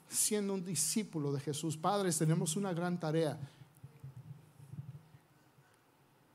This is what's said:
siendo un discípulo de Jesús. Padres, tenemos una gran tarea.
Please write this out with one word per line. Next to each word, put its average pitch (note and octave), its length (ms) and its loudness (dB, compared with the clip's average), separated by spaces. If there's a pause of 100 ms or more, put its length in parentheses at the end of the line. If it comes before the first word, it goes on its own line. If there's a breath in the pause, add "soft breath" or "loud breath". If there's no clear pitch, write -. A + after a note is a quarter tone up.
siendo G3+ 460 2
un F#3+ 100 -2
discípulo E3+ 680 0
de C#3 80 0
Jesús. D#3 360 -2
Padres, F3+ 420 2
tenemos D#3+ 380 4
una G3+ 160 0
gran F3 260 0
tarea. D#3 400 2 (3000 loud breath)